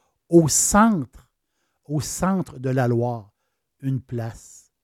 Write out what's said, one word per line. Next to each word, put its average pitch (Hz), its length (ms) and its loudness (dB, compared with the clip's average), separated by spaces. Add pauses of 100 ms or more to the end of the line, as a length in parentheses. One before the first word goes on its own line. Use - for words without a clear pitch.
(280)
au 165 200 6
centre, 208 840 0 (540)
au 143 160 -4
centre 175 580 -4
de 131 120 -6
la 127 180 0
Loire. 117 440 -4 (480)
Une 135 200 -4
place - 720 -12 (100)